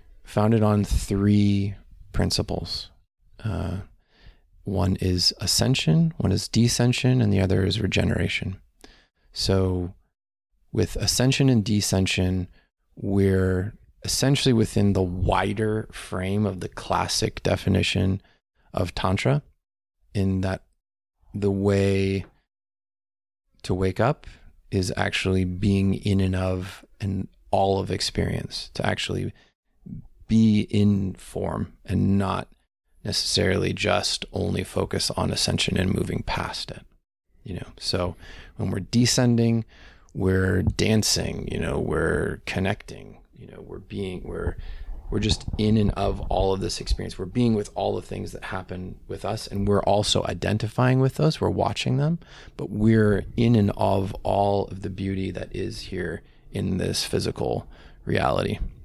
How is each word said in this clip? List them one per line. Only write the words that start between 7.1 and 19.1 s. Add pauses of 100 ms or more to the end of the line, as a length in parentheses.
and
the
other
is
regeneration. (760)
So (800)
with
ascension
and
descension, (480)
we're (300)
essentially
within
the
wider
frame
of
the
classic
definition (520)
of
Tantra, (720)